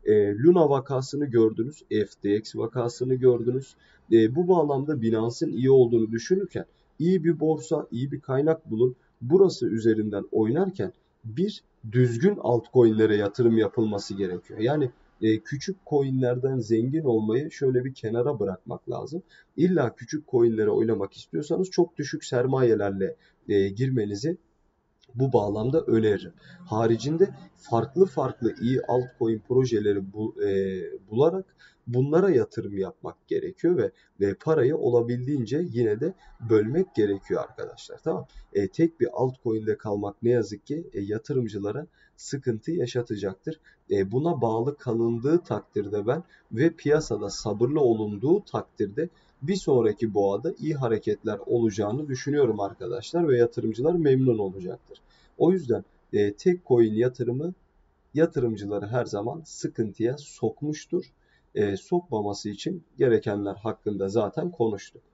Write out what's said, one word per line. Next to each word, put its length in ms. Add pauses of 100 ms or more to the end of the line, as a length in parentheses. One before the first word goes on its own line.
E, 300
Luna 360
vakasını 560
gördünüz, 640
F 160 (160)
T 140
X 200
vakasını 580
gördünüz. 600 (380)
E, 220
bu 140
bağlamda 540
Binance'ın 500
iyi 180
olduğunu 420
düşünürken 520 (340)
iyi 260
bir 160
borsa, 500
iyi 220
bir 80
kaynak 500
bulun. 260 (240)
Burası 460
üzerinden 680
oynarken 600 (320)
bir 400 (280)
düzgün 440
altcoin'lere 800
yatırım 420
yapılması 560
gerekiyor. 460
Yani, 300 (320)
e, 160
küçük 380 (100)
coin'lerden 720
zengin 460
olmayı 460
şöyle 340
bir 100
kenara 460
bırakmak 500
lazım. 320 (340)
İlla 380
küçük 340
coin'lere 420
oynamak 420
istiyorsanız 580
çok 260
düşük 280
sermayelerle, 920 (320)
e, 200
girmenizi 680 (800)
bu 180
bağlamda 480
öneririm. 520 (340)
Haricinde 640 (260)
farklı 500
farklı 560
iyi 260
altcoin 600
projeleri 640
bu-, 300
e, 380 (300)
bularak 340 (420)
bunlara 440
yatırım 480
yapmak 500
gerekiyor 480
ve, 140 (300)
ve 140
parayı 420
olabildiğince 960
yine 280
de 140 (360)
bölmek 440
gerekiyor 480
arkadaşlar. 600
Tamam. 220 (260)
E, 160
tek 320
bir 120
altcoin'de 680
kalmak 440
ne 80
yazık 360
ki, 260
e, 80
yatırımcılara 840 (300)
sıkıntı 540
yaşatacaktır. 880 (300)
E, 220
buna 280
bağlı 360
kalındığı 640
takdirde 680
ben 160 (300)
ve 180
piyasada 600
sabırlı 500
olunduğu 640
takdirde 640 (340)
bir 140
sonraki 580
boğada 440
iyi 160
hareketler 720
olacağını 600
düşünüyorum 520
arkadaşlar 680
ve 100
yatırımcılar 560
memnun 440
olacaktır. 640 (360)
O 140
yüzden, 320 (280)
e, 200
tek 340
coin 280
yatırımı 600 (600)
yatırımcıları 720
her 180
zaman 400
sıkıntıya 760
sokmuştur. 840 (500)
E, 220
sokmaması 720
için 340 (160)
gerekenler 560
hakkında 540
zaten 420
konuştuk. 520 (120)